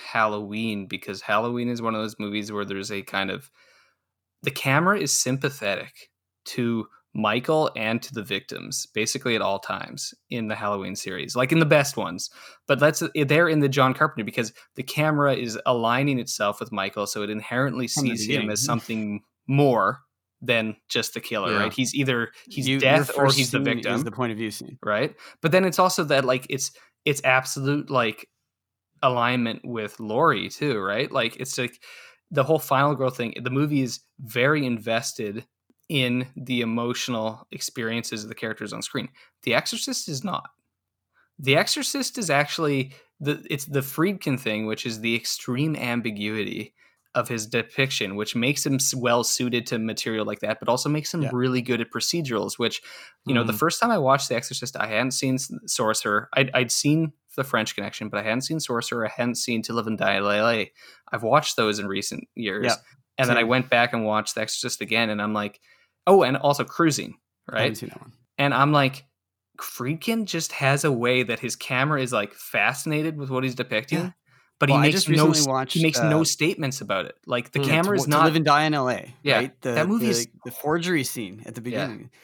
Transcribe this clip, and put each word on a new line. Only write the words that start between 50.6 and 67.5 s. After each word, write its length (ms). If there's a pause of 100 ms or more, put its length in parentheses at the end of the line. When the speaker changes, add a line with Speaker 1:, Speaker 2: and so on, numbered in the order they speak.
Speaker 1:
also 220
makes 240
him 80
Speaker 2:
Yeah. 100
Speaker 1:
really 300
good 180
at 100
procedurals, 680
which, 220 (440)
you 80
know, 120
the 80
Speaker 3:
Mm-hmm. 40
Speaker 1:
first 220
time 100
I 80
watched 300
The 80
Exorcist, 400
I 120
hadn't 240
seen 240
S-, 140 (180)
Sorcerer. 640
I'd, 200
I'd 180
seen 420 (240)
The 80
French 300
Connection, 340
but 100
I 40
hadn't 180
seen 180
Sorcerer. 480
I 80
hadn't 200
seen 280
To 100
Live 140
and 100
Die 200
in 60
L 260
A. 220 (400)
I've 120
watched 320
those 240
in 80
recent 380 (100)
years. 300
Speaker 2:
Yeah, 100 (420)
Speaker 1:
And 120
then 80
I 40
Speaker 2:
same. 60
Speaker 1:
went 220
back 240
and 120
watched 300
The 60
Exorcist 400
again, 280
and 120
I'm 120
like, 280 (440)
oh, 180
and 140
also 260
Cruising, 520 (340)
Speaker 2:
I 80